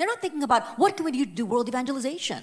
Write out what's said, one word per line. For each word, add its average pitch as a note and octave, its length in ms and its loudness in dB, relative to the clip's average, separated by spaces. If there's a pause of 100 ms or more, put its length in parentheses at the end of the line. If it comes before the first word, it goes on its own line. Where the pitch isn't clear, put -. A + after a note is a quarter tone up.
they're F#4+ 80 2
not A#4 160 -2
thinking D4+ 160 -4
about A#3 240 4 (160)
what G4 160 6
can D#4+ 80 -2
we D#4 80 0
do B3+ 160 0
to - 0 -
do F#3+ 160 -4
world A3+ 240 0
evangelization. B3+ 720 -4